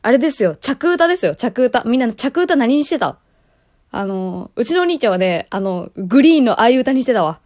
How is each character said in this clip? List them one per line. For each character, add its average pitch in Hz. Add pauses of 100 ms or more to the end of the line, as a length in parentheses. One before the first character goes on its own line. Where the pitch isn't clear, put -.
あ 226
れ 262
で 302
す 226
よ。 165
着 311
歌 330
で 349
す 269
よ。 147
着 240
歌。 240
み 240
ん 262
な 233
着 277
歌 339
何 269
に 294
し -
て 311
た？ 143 (720)
あ 196
の、 185
う 240
ち 330
の 359
お 349
兄 349
ち 247
ゃ 214
ん -
は 180
ね、 185
あ 196
の、 190
グ 196
リ 320
ー 285
ン -
の 208
愛 247
歌 262
に 262
し 247
て 247
た 185
わ。 160